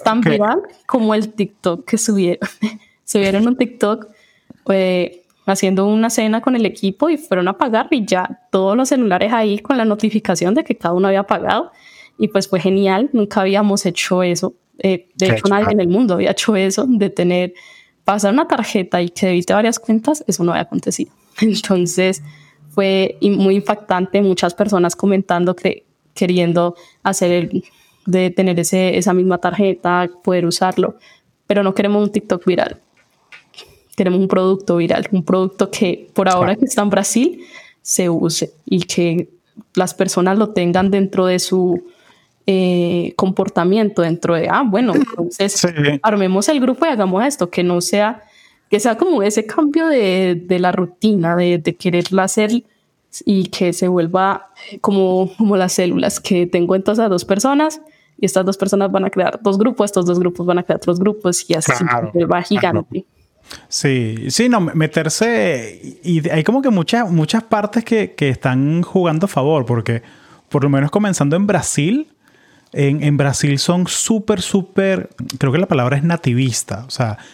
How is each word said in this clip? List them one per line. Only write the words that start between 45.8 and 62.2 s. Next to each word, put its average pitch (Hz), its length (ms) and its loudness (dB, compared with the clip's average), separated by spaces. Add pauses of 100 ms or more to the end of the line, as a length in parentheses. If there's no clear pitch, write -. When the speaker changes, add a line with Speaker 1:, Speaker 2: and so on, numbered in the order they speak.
Speaker 1:
armemos 202 480 2
el 302 100 2
grupo 254 260 0
y 320 40 2
hagamos 196 360 0
esto", 220 240 -2
que 175 140 -2
no 175 180 0
sea, 208 420 -2 (460)
que 208 100 2
sea 233 180 0
como 349 260 2
ese 208 220 0
cambio 320 420 0
de, 185 580 0
de 180 140 0
la 180 120 2
rutina, 180 640 0
de, 175 240 2
de 160 160 -4
quererla 180 480 0
hacer 214 400 -2 (640)
y 190 240 2
que 175 240 -2
se 180 140 -2
vuelva 180 600 0 (320)
como, 190 560 2
como 208 180 2
las 185 180 0
células, - 460 0
que 175 280 0
tengo 175 280 0
entonces 208 300 2
a 214 40 0
dos 180 160 0
personas 285 540 0 (400)
y 208 60 2
estas 185 200 0
dos 190 120 0
personas 196 340 0
van 190 140 0
a 196 60 -4
crear - 300 -2
dos 196 180 0
grupos, 220 260 2
estos 190 200 0
dos 175 140 2
grupos 175 280 -2
van 175 100 2
a 180 60 -2
crear - 140 -2
otros 175 220 -2
grupos 190 500 -2
y 170 40 0
así 160 180 0
Speaker 2:
Claro, 123 400 0
Speaker 1:
se 170 140 0